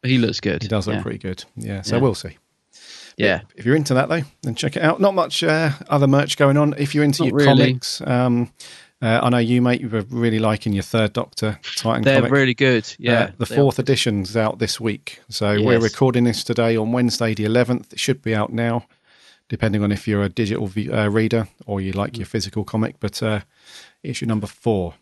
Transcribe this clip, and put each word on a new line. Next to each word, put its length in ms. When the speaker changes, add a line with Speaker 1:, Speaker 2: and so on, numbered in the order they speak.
Speaker 1:
He 140
looks 220
good. 220
Speaker 2:
He 80
does 180
look 100
Speaker 1:
Yeah. 60
Speaker 2:
pretty 160
good. 240
Yeah. 260
So 140
Speaker 1:
Yeah. 60
Speaker 2:
we'll 140
see. 220
Speaker 1:
Yeah. 240
Speaker 2:
If 100
you're 100
into 200
that, 120
though, 140
then 120
check 220
it 60
out. 180
Not 120
much, 300
uh, 280
other 180
merch 300
going 180
on. 220
If 180
you're 80
into 200
Speaker 1:
Not 60
Speaker 2:
your 80
Speaker 1:
really. 120
Speaker 2:
comics, 520
um, 480
uh, 220
I 60
know 100
you, 220
mate, 200
you 80
were 200
really 300
liking 320
your 120
Third 280
Doctor 480
Titan 280
Speaker 1:
They're 160
Speaker 2:
comic. 120
Speaker 1:
really 220
good. 320
Speaker 2:
Uh, 140
Speaker 1:
Yeah. 380
Speaker 2:
the 80
Speaker 1:
They 100
Speaker 2:
fourth 220
Speaker 1:
are. 40
Speaker 2:
edition's 560
out 220
this 200
week. 400
So 320
we're 120
Speaker 1:
Yes. 100
Speaker 2:
recording 400
this 220
today 320
on 160
Wednesday 400
the 100
eleventh. 480
It 80
should 220
be 120
out 200
now, 320
depending 340
on 80
if 160
you're 160
a 60
digital 380
v-, 220
uh, 200
reader 400
or 160
you 100
like 260
your 80
Speaker 1:
Mm. 40
Speaker 2:
physical 340
comic. 380
But, 200
uh, 200
issue 260
number 200
four 540